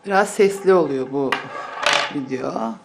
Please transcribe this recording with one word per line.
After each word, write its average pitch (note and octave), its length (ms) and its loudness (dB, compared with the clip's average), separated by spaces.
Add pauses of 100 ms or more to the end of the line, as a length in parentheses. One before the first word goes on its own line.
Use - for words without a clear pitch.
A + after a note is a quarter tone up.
Biraz G3+ 240 2
sesli F#3+ 420 4
oluyor C#3 400 2
bu C#3 180 0 (840)
video. D3 600 -4 (100)